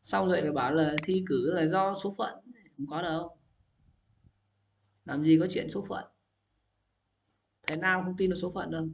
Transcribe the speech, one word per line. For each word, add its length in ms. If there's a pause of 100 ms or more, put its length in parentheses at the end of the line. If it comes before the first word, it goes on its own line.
Xong 260
rồi 140
lại 100
bảo 200
là 320
thi 240
cử 260
là 120
do 280
số 240
phận, 160 (420)
không 100
có 160
đâu. 360 (1700)
Làm 180
gì 180
có 100
chuyện 200
số 180
phận. 160 (1600)
Thầy 100
Nam 280
không 120
tin 140
vào 60
số 140
phận 200
đâu. 240